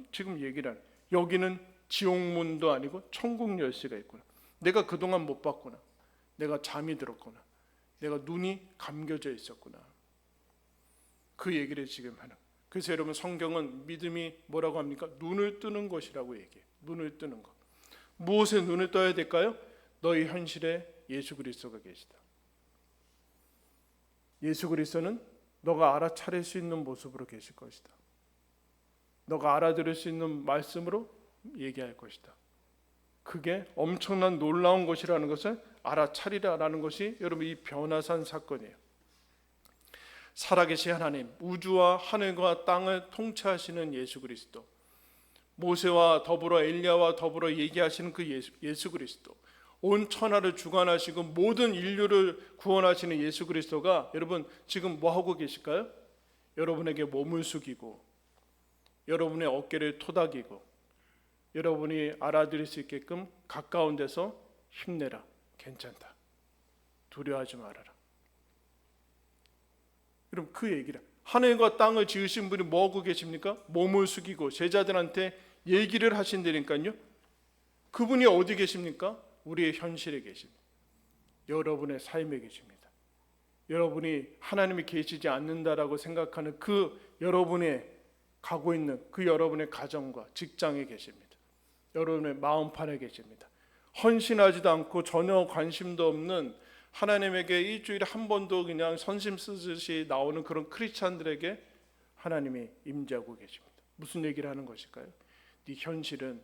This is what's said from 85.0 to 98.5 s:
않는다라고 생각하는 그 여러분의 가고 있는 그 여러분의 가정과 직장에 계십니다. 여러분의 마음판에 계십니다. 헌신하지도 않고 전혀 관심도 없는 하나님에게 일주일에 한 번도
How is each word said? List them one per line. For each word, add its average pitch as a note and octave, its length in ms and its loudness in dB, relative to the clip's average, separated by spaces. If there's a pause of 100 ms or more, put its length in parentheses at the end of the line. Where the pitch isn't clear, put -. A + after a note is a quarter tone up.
않는다라고 D3+ 680 0
생각하는 D#3+ 600 -6
그 G3 420 0 (200)
여러분의 F3 680 2 (540)
가고 E3+ 320 -2
있는 C#3+ 360 -2
그 F#3 140 -4
여러분의 D#3 460 4
가정과 C3+ 640 -10
직장에 D3 500 -4
계십니다. A2 420 -16 (680)
여러분의 D#3+ 400 0
마음판에 D3+ 640 0
계십니다. - 500 -16 (540)
헌신하지도 G#3 640 6
않고 D#3+ 360 2
전혀 F#3 420 4
관심도 E3+ 600 -2
없는 D#3 460 -2 (360)
하나님에게 F#3 720 2
일주일에 G3+ 480 -2
한 A3 200 -6
번도 F#3+ 360 2